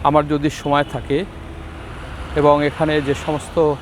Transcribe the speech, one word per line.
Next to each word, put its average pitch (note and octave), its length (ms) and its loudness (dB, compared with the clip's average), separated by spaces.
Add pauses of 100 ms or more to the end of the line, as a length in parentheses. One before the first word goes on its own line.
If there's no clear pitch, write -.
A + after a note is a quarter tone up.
আমার D3 240 4
যদি D3 220 0
সময় C#3+ 340 0
থাকে C#3 420 -4 (1080)
এবং D3 300 6
এখানে D3+ 360 0
যে C#3 120 0 (120)
সমস্ত D3+ 560 0